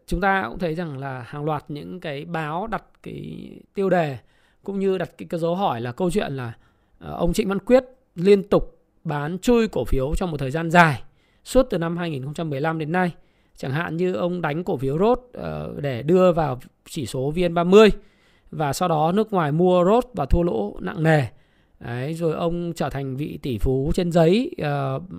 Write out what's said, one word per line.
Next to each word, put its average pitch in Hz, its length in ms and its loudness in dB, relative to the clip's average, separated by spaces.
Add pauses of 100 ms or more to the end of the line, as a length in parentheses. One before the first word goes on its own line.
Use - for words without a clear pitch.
chúng 175 160 -2
ta 196 280 0
cũng 185 100 -12
thấy 165 160 -2
rằng 160 220 -8
là 131 300 -10
hàng 147 180 -8
loạt 151 220 -2
những 170 320 -12
cái 151 260 -10
báo 165 420 -6
đặt 196 160 -8 (200)
cái - 460 -12 (240)
tiêu 196 160 0
đề 156 280 0 (460)
cũng 196 160 -6
như 190 180 2
đặt 175 200 -4
cái, 170 120 -12
cái 170 100 -4
dấu 170 160 0
hỏi 160 260 -2
là 120 100 -6
câu 180 200 -2
chuyện 160 220 -2
là, 123 200 -8 (460)
ờ, - 160 -10
ông 170 180 2
Trịnh 196 160 0
Văn 196 100 -2
Quyết 254 240 4 (320)
liên 190 280 6
tục - 360 0 (240)
bán 156 360 -4
chui 233 280 4
cổ 139 180 -4
phiếu 135 300 0
trong 180 160 -2
một 147 60 -6
thời 131 140 -4
gian 160 200 -4
dài, 160 320 6 (400)
suốt 254 260 4
từ 196 80 -2
năm 170 200 -2
hai 175 120 -6
nghìn 135 140 -6
không 147 100 -8
trăm 165 160 -6
mười 135 120 -4
lăm 160 180 -2
đến 156 120 -4
nay. 180 200 0 (440)
Chẳng 139 160 -8
hạn 160 260 -4
như 180 160 0
ông 180 280 -2
đánh 160 220 -4
cổ 175 140 -2
phiếu 135 200 -2
Roth, 240 360 0
ờ, 76 480 -8
để 131 220 -6
đưa 180 280 6
vào 147 280 -2 (260)
chỉ 139 200 -8
số 135 260 -4
V 165 80 -4 (100)
N 170 40 -4
ba 175 100 0
mươi. 202 260 10 (640)
Và 147 220 -4
sau 180 160 -2
đó 160 220 2
nước 214 220 0
ngoài 160 180 2
mua 180 340 4
Roth 233 280 4
và 156 120 -4
thua 170 180 4
lỗ 202 360 -2
nặng - 240 -6
nề. 156 200 4 (560)
Đấy, 131 340 -8
rồi 165 200 -2
ông 170 420 -4
trở 147 140 -4
thành 135 280 -6
vị 147 240 -8
tỷ 127 160 -4
phú 135 380 0
trên 180 160 0
giấy, 175 460 4
ờ, 139 420 -4 (200)